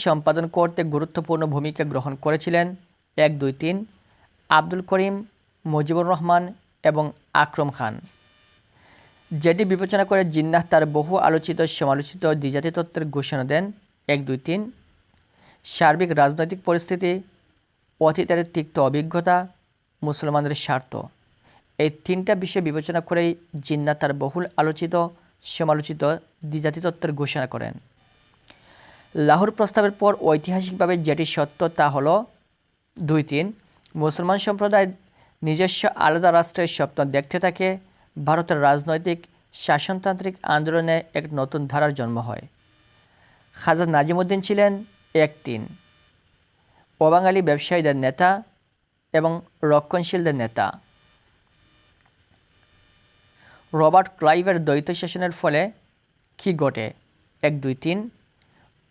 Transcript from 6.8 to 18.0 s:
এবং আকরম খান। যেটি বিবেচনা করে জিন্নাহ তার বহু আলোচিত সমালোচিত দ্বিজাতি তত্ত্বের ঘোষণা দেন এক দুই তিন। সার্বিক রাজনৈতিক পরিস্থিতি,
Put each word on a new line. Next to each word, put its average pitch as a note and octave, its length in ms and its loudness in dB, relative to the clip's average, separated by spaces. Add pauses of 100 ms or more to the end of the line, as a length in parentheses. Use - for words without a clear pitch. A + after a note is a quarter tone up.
এবং D3+ 140 0 (380)
আকরম D3 340 -4
খান। A2+ 180 -6 (1400)
যেটি E3+ 320 2 (100)
বিবেচনা F#3+ 380 0
করে G3 120 4 (120)
জিন্নাহ D#3+ 280 2 (100)
তার D#3 120 6 (120)
বহু D3+ 160 0 (140)
আলোচিত D#3+ 320 0 (200)
সমালোচিত C#3+ 440 -2 (200)
দ্বিজাতি C#3+ 340 -2
তত্ত্বের E3 280 -4 (120)
ঘোষণা C3+ 360 -4
দেন E3+ 120 0 (440)
এক C#3+ 200 0
দুই C3 180 -4
তিন। F3 140 -2 (1040)
সার্বিক E3+ 440 2 (100)
রাজনৈতিক D#3+ 480 2
পরিস্থিতি, F3 440 -2 (880)